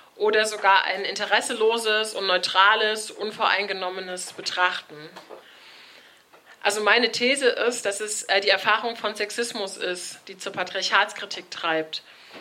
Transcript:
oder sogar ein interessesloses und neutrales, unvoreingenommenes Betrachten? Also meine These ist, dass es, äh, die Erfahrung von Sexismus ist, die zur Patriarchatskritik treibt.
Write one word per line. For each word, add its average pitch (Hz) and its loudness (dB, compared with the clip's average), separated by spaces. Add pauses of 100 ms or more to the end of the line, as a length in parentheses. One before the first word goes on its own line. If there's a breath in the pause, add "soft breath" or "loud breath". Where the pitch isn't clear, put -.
(160 loud breath)
oder 214 4
sogar 208 4
ein 190 -2
interessesloses 220 0
und 196 -4
neutrales, 214 4
unvoreingenommenes 190 -4
Betrachten? 180 -2 (1700 loud breath)
Also 208 0
meine 226 4
These 262 2
ist, 233 0
dass 202 -2
es, 214 -6
äh, 196 2
die 202 2
Erfahrung 220 2
von 214 -4
Sexismus 214 -6
ist, 180 -6 (100)
die 190 -18
zur 190 -10
Patriarchatskritik 196 -2
treibt. 160 -2 (380 loud breath)